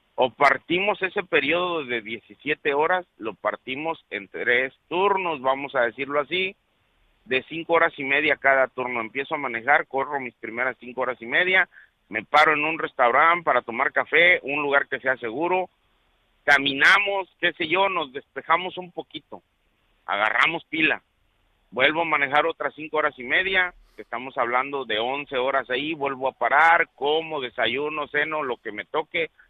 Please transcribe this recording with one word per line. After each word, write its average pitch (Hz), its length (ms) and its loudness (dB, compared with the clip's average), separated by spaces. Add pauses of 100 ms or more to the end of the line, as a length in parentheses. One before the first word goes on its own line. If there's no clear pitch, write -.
(160)
O 127 140 2
partimos 165 720 2
ese 190 220 -2
periodo 165 640 0
de 120 160 -4
diecisiete 113 720 -6
horas, 170 320 0 (120)
lo 107 160 -8
partimos 131 760 -6
en 98 180 -8
tres 123 460 -2 (160)
turnos, 180 520 0
vamos 135 320 -2
a 131 100 2
decirlo 135 360 -4
así, 185 380 -4 (680)
de 123 200 -2
cinco 165 320 -6
horas 160 220 2
y 143 60 -8
media 139 320 2
cada 135 320 4
turno. 123 320 -6
Empiezo 131 360 -6
a - 20 -4
manejar, 139 500 0
corro 135 320 -4
mis 123 160 -12
primeras 117 460 -6
cinco 123 200 -8
horas 123 200 -4
y 113 40 -12
media, 180 440 0 (400)
me 107 160 -6
paro 156 280 4
en 147 120 0
un 160 120 -4
restaurante 156 680 2
para 127 160 2
tomar 127 320 -2
café, 165 500 4
un 143 180 -4
lugar 139 280 0
que 131 100 -6
sea 131 160 0
seguro, 170 540 -2 (720)
caminamos, 170 840 4 (100)
qué 170 140 0
sé 160 160 -4
yo, 190 180 2
nos 165 240 -2
despejamos 165 680 -4
un 180 140 -12
poquito, - 500 -14 (640)
agarramos 113 600 0
pila, 151 360 -2 (680)
vuelvo 147 300 2
a 165 40 0
manejar 147 400 2
otras 151 300 -4
cinco 156 220 -6
horas 151 200 -2
y 127 60 -14
media, 180 500 0 (220)
que 110 60 -18
estamos 127 360 -10
hablando 131 480 -2
de 107 140 -2
once 135 380 -4
horas 131 320 -2
ahí, 139 240 -4
vuelvo 139 340 -4
a 123 60 -4
parar, 156 640 4
como, 156 440 -2
desayuno, 131 680 -4
ceno, 151 360 -2
lo 127 140 -4
que 110 140 -12
me 104 140 -10
toque, 156 440 -4 (200)